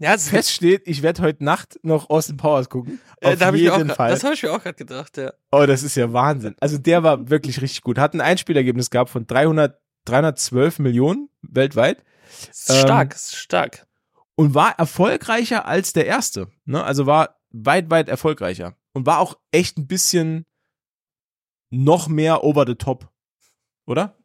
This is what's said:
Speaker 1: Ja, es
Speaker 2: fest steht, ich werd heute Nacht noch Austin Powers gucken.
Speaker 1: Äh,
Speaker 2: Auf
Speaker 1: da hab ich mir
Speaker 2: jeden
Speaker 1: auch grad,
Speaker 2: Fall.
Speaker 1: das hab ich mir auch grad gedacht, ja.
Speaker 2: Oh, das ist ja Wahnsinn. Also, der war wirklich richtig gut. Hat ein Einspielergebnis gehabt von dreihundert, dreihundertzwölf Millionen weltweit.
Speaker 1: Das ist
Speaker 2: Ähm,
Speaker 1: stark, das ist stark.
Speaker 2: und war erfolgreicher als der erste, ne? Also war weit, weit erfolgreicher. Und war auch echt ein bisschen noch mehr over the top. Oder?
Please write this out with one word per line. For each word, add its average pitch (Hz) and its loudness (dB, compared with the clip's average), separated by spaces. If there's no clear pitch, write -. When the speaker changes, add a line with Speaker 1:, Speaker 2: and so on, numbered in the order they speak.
Speaker 1:
Ja, 160 2
es - -4
Speaker 2:
fest 208 0
steht, 185 2
ich 143 -6
werd 165 0
heute 156 -2
Nacht - -4
noch 156 -2
Austin 156 -2
Powers 139 0
gucken. 127 -10
Speaker 1:
Äh, 180 2
Speaker 2:
Auf 180 -6
Speaker 1:
da 180 4
hab 190 2
ich 165 4
mir 170 6
Speaker 2:
jeden 180 2
Speaker 1:
auch 151 0
grad, 147 -2
Speaker 2:
Fall. 120 0
Speaker 1:
das 135 -2
hab 285 0
ich - -10
mir 156 -4
auch 214 -6
grad 175 -12
gedacht, 127 -16
ja. 135 -10
Speaker 2:
Oh, 143 6
das 135 2
ist 143 -6
ja 117 -2
Wahnsinn. 123 -2
Also, 147 -2
der 165 2
war 135 2
wirklich 135 -2
richtig - -8
gut. 123 -4
Hat 147 2
ein 160 -4
Einspielergebnis 135 0
gehabt 123 0
von 117 -8
dreihundert, 151 2
dreihundertzwölf 139 0
Millionen 143 0
weltweit. 131 0
Speaker 1:
Das - -20
ist - -6
Speaker 2:
Ähm, 131 4
Speaker 1:
stark, 147 4
das - -14
ist - -14
stark. - -4
Speaker 2:
und 147 2
war 170 2
erfolgreicher 226 -2
als 185 -2
der 160 2
erste, 185 -4
ne? 143 -4
Also 139 -2
war 151 2
weit, 147 -2
weit 165 2
erfolgreicher. 92 -6
Und 131 -6
war 156 2
auch 185 -4
echt 170 0
ein 143 -8
bisschen 165 -2
noch 151 2
mehr 156 0
over 143 2
the 120 -4
top. - -8
Oder? 196 -4